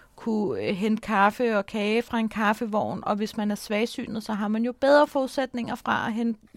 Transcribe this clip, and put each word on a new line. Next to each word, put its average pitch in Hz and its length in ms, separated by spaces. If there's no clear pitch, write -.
kunne, 208 480
øh, 190 120
hente 214 260
kaffe 214 560
og 196 80
kage 214 360
fra 233 180
en 226 100
kaffevogn, 214 760
og 208 100
hvis 208 220
man 208 140
er 208 40
svagsynet, 220 680
så 220 100
har 208 140
man 220 180
jo 247 60
bedre 285 360
forudsætninger 254 680
fra - 320
at 226 60
hente 226 260